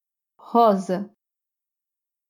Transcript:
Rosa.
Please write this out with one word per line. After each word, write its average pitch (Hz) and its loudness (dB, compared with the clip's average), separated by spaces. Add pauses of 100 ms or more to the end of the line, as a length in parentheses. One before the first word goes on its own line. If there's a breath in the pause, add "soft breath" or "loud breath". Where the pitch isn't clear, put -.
(380)
Rosa. 196 0 (1200)